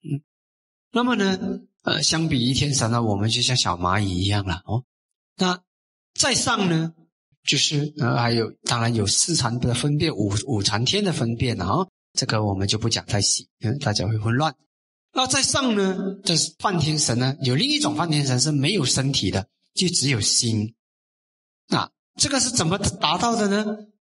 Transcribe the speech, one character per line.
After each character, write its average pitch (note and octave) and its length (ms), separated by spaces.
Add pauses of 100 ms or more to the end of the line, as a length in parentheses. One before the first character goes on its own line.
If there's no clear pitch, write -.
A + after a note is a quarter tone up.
嗯， D3 180 (680)
那 A#3 120
么 B3 120
呢， F#3+ 240 (420)
呃， - 220
相 E3 240
比 B2+ 240
于 - 20
天 C#3+ 220
神 A2+ 160
呢， A#2+ 100
我 G#2+ 140
们 G#2 140
就 A#2 120
像 B2+ 140
小 F2+ 220
蚂 F2+ 240
蚁 F#2 220
一 - 20
样 G2+ 200
了， F2 200
哦。 A#2 180 (540)
那 F#3 260 (500)
再 C4+ 220
上 G#3+ 340
呢， E3 240 (520)
就 D3 120
是， D3 400
呃， C3 200
还 A#2+ 160
有， A2+ 180 (140)
当 A#2+ 160
然 A#2+ 120
有 G#2+ 140
四 - 300
禅 A#2+ 220
的 B2 140
分 D3 240
辨， D#3 160
五， G2+ 200 (120)
五 G#2+ 160
禅 A2 220
天 G3 200
的 F3 100
分 A#2 220
辨 A#2+ 220
了， F2+ 80
哦。 D3 240 (240)
这 - 120
个 A2 180
我 G2+ 100
们 F#2+ 140
就 G#2+ 100
不 A#2 120
讲 F#2+ 160
太 G2+ 160
细， - 260 (140)
嗯， A#2 180
大 G#2+ 140
家 F#2 120
会 A2 120
混 A2 160
乱。 D3+ 200 (600)
那 B3+ 140
再 C4+ 140
上 C4 340
呢， F#3+ 220 (280)
这 E3+ 100
是 - 240
梵 G3 180
天 D#3 220
神 B2 180
呢， C3 240
有 B2+ 140
另 B3 160
一 D4 80
种 D4+ 160
梵 E3+ 160
天 D3 140
神 B2+ 120
是 C#3 140
没 D3 220
有 F3+ 100
身 C3+ 300
体 G2 180
的， G2 160 (260)
就 F3+ 140
只 C#3+ 220
有 A#2+ 100
心。 A2 560 (920)
那 - 220 (280)
这 - 100
个 C4+ 140
是 B3+ 80
怎 F3+ 180
么 F#3+ 100
达 F3 400
到 A#3 200
的 G#3 100
呢？ G#3 180 (400)